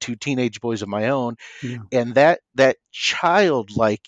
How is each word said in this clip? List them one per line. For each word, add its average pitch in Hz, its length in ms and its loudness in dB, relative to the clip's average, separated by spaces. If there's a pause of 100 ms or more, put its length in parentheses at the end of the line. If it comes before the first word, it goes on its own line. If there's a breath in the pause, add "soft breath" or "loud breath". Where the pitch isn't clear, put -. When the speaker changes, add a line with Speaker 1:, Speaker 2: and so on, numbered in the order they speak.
Speaker 1:
two 120 160 -8
teenage 127 440 -4
boys 113 220 -4
of 104 60 -10
my 104 220 -2
own, 123 260 -4 (260 loud breath)
Speaker 2:
Yeah. 120 300 -10
Speaker 1:
and 120 240 0
that, 156 240 4 (160)
that 131 200 4 (160)
childlike 117 1160 0